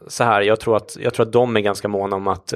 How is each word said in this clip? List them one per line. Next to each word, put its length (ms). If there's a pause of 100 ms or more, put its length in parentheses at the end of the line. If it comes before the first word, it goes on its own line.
så 180
här, 160
jag 200
tror 160
att, 240
jag 140
tror 120
att 60
de 240
är 40
ganska 280
måna 280
om 120
att 280